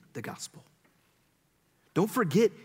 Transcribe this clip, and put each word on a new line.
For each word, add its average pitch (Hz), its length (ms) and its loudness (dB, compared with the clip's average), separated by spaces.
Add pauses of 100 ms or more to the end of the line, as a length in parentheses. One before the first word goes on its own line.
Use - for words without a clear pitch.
(120)
the 117 100 -12
gospel. - 420 -14 (1300)
Don't 202 180 0
forget, 208 400 2 (140)